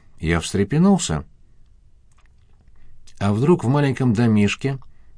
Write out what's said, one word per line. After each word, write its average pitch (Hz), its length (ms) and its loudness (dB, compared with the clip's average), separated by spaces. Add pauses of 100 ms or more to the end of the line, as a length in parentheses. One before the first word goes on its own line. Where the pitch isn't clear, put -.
(180)
я 82 220 0
встрепенулся. 98 840 0 (2000)
А 101 140 0
вдруг 165 300 2
в 110 40 0
маленьком 135 460 0
домишке, 113 640 2 (400)